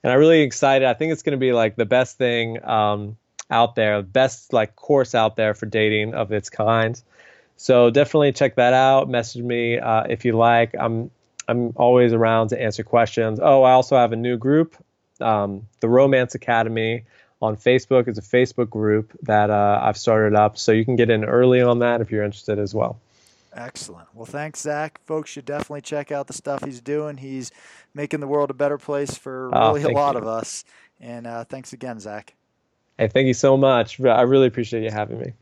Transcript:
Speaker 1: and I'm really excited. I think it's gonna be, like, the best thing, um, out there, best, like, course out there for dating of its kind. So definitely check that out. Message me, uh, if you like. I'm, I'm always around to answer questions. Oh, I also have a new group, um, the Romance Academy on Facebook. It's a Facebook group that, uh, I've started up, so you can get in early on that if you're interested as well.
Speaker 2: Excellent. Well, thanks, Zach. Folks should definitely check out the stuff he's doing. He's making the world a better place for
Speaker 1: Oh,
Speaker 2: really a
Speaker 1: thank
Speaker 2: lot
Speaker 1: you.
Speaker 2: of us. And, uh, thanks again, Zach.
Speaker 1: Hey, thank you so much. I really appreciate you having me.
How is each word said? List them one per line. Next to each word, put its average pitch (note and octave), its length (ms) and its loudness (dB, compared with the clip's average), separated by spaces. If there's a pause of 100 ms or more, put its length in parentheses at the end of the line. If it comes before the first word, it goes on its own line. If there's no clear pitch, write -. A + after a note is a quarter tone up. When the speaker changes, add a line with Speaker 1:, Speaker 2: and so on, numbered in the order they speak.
Speaker 1:
and B2 80 0
I'm C3 80 4
really D#3+ 220 6
excited. C3+ 440 0
I B2 80 0
think D#3+ 180 -4
it's D#3 100 -8
gonna C#3+ 160 -4
be, B2+ 140 0
like, A2+ 220 0
the A#2 120 -4
best B2 320 -2
thing, A#2 460 -4
um, G#2 520 -2 (340)
out A#2 240 0
there, G#2 280 0
best, B2+ 500 -2
like, A2 240 0
course C#3 360 0
out A2 220 0
there G#2+ 200 -2
for A2+ 120 -10
dating G#2+ 480 -2
of G#2 160 -6
its G#2+ 180 -6
kind. A2+ 520 -2 (560)
So A#2+ 340 4
definitely C#3+ 400 2
check C3 260 0
that B2 180 4
out. C3+ 340 4
Message A#2+ 340 -6
me, A#2+ 360 -4
uh, A2+ 260 0
if A2+ 200 -6
you A#2 100 0
like. A#2 440 4
I'm, A2+ 320 -6 (380)
I'm A#2+ 260 -2
always B2 380 4
around A2+ 360 2
to A#2+ 140 -6
answer A2 220 -6
questions. A2+ 580 -2
Oh, C3+ 220 6
I B2+ 80 6
also C3 240 2
have A#2 160 2
a A2+ 40 -6
new A#2+ 200 -4
group, D3 400 0 (440)
um, G2+ 460 -2 (140)
the A#2 80 -2
Romance B2+ 480 4
Academy A2+ 680 -2 (400)
on G#2+ 140 -2
Facebook. B2+ 520 2
It's A2 100 -6
a - 40 -12
Facebook B2 480 -2
group G#2+ 420 -2 (100)
that, G#2 280 0
uh, G2+ 320 2
I've G#2+ 160 -2
started A2 360 2
up, G#2+ 240 2
so - 140 0
you A2 120 2
can B2 120 -2
get A#2 140 2
in G#2+ 140 0
early B2+ 360 4
on A#2+ 200 2
that A#2+ 200 0
if A2 100 -6
you're G#2+ 140 -2
interested G2+ 340 -6
as G2+ 160 -6
well. A#2 240 -4 (560)
Speaker 2:
Excellent. G2 600 -18
Well, A2+ 120 -20
thanks, D3 360 -12
Zach. D3+ 420 -6
Folks D#3 260 -8
should C3 140 -16
definitely C#3+ 380 -10
check D3 280 -8
out C#3 160 -6
the C3 60 -18
stuff C#3 320 -8
he's B2+ 160 -14
doing. D3 380 -8
He's C3 340 -12 (420)
making D3 260 -8
the C#3+ 60 -10
world C#3+ 240 0
a C3 40 -8
better C#3+ 240 -2
place C#3+ 380 -6
for C3 360 -12
Speaker 1:
Oh, A2+ 160 4
Speaker 2:
really D3 140 0
a - 20 -6
Speaker 1:
thank C#3+ 120 0
Speaker 2:
lot C#3+ 180 0
Speaker 1:
you. A#2 80 -4
Speaker 2:
of A2 40 -10
us. A2+ 380 -8 (360)
And, A#2+ 260 -16
uh, A#2 180 -12
thanks - 280 -16
again, A#2+ 280 -14
Zach. G#2 340 -16 (640)
Speaker 1:
Hey, A2 100 2
thank C3+ 200 0
you B2 60 2
so C3+ 220 4
much. C3+ 440 2
I B2 220 4
really C3 260 4
appreciate A2+ 340 -4
you A2 80 -4
having G#2+ 300 -8
me. B2+ 220 -12